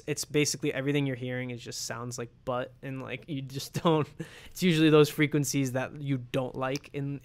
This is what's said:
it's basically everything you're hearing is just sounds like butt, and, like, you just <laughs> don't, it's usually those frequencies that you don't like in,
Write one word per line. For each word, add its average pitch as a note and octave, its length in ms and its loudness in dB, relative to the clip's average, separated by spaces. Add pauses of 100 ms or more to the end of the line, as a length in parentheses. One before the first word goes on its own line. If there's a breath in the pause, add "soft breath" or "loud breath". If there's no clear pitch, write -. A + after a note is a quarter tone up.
it's D3+ 160 -6
basically - 500 -2
everything C#3+ 320 0
you're C3 120 -4
hearing B2+ 340 -6
is A#2+ 100 -12
just - 240 -10
sounds A#2+ 320 -8
like A#2+ 120 -8 (160)
butt, B2+ 260 -4 (100)
and, C3+ 200 -8
like, A#2+ 260 -10
you C#3 140 -6
just C3+ 320 -10
<laughs> - 100 -4
don't, D#3 240 4 (380 loud breath)
it's - 180 -8
usually D#3+ 260 6
those D3+ 200 10
frequencies C#3+ 640 2
that B2+ 260 -4
you C#3 200 -2
don't B2+ 360 -4
like C3 380 -4
in, C#3 320 -6